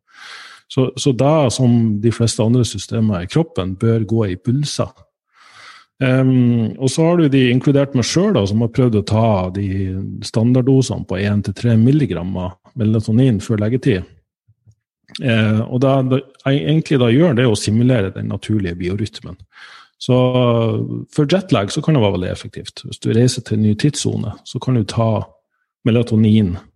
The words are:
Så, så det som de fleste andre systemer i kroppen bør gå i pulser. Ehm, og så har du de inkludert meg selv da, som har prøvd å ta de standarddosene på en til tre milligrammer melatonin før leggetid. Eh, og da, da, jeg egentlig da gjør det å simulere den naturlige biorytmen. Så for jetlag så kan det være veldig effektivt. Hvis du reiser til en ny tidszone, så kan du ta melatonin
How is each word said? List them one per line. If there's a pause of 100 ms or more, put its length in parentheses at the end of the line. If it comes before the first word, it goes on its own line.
(720)
Så,
så
det (160)
som (220)
de
fleste
andre
systemer
i
kroppen
bør
gå
i
pulser. (1120)
Ehm, (100)
og
så
har
du
de
inkludert
meg
selv
da,
som
har
prøvd
å
ta (280)
de (600)
standarddosene
på
en
til
tre
milligrammer (240)
melatonin
før
leggetid. (1120)
Eh,
og
da, (100)
da, (300)
jeg
egentlig
da
gjør
det
å
simulere
den
naturlige
biorytmen. (640)
Så (960)
for
jetlag
så
kan
det
være
veldig
effektivt.
Hvis
du
reiser
til
en
ny
tidszone, (140)
så
kan
du
ta (760)
melatonin (200)